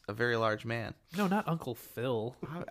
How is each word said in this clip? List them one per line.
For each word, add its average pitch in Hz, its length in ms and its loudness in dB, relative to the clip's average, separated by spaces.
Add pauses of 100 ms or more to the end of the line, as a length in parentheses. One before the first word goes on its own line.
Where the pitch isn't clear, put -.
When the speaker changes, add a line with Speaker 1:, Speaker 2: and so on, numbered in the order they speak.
Speaker 1:
a 101 60 -4
very 120 240 4
large 110 280 2
man? 117 280 -4 (240)
Speaker 2:
No, 202 100 4
not 196 200 2
Uncle 156 280 -2
Phil. 117 600 -2 (160)
Speaker 1:
I, 160 60 -8
Speaker 2:
I'm 175 140 -6